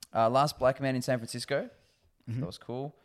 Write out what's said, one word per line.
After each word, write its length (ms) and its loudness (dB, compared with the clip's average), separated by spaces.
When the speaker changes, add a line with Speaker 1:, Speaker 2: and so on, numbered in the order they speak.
Speaker 1:
Uh, 160 4
Last 300 2
Black 220 2
Man 160 0
in 40 -2
San 160 0
Francisco. 520 -4
Speaker 2:
Mm-hmm. 120 -4
Speaker 1:
That 40 -4
was 120 -10
cool. 360 -8